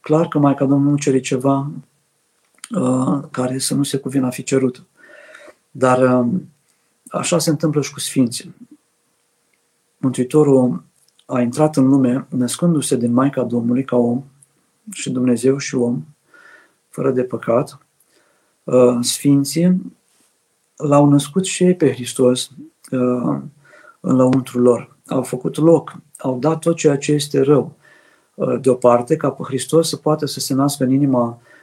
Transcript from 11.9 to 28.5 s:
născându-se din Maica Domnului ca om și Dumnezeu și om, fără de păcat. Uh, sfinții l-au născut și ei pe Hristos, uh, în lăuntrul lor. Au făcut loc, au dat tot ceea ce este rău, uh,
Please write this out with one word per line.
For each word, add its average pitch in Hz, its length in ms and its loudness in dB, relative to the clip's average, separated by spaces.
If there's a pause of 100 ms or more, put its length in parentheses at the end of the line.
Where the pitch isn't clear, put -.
născându-se 135 680 -2
din 120 160 -2
Maica 131 300 0
Domnului 120 420 -2
ca 127 120 -4
om 120 260 0 (680)
și 160 200 -10
Dumnezeu 127 480 0
și - 160 -8
om, 123 280 -2 (840)
fără - 220 -2
de 123 120 -2
păcat. 123 560 -4 (840)
Uh, 123 360 4
sfinții 143 920 0 (840)
l-au 143 320 4
născut 143 360 2
și - 200 -2
ei 180 100 4
pe 147 180 2
Hristos, 123 580 -2 (400)
uh, 123 480 -2 (640)
în 131 160 0
lăuntrul 127 460 2
lor. 120 340 2 (100)
Au 135 160 -2
făcut 131 340 -8
loc, 160 400 4 (220)
au 131 200 -4
dat 156 200 0
tot 165 180 -2
ceea 151 200 2
ce 139 160 -4
este 147 280 -2
rău, 135 360 2 (580)
uh, 127 260 -2